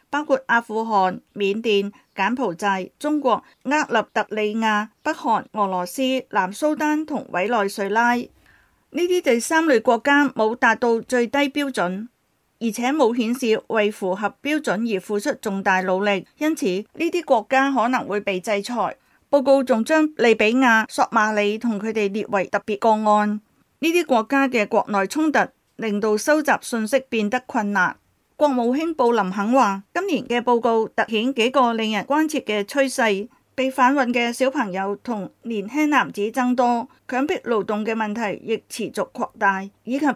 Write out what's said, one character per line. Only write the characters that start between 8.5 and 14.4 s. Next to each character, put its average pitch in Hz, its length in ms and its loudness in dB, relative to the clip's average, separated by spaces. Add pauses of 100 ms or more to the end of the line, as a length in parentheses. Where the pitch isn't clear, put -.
啲 359 280 0
第 240 200 2
三 320 240 0
類 254 180 4
國 233 220 2
家 285 240 4
冇 220 260 0
達 233 220 2
到 233 240 0
最 240 260 0
低 277 120 -4
標 285 320 -2
準， 196 380 -4 (520)
而 233 100 -2
且 240 220 -2
冇 247 240 2
顯 240 180 0
示 226 320 0
為 214 240 0
符 190 240 -4
合 202 180 -4 (100)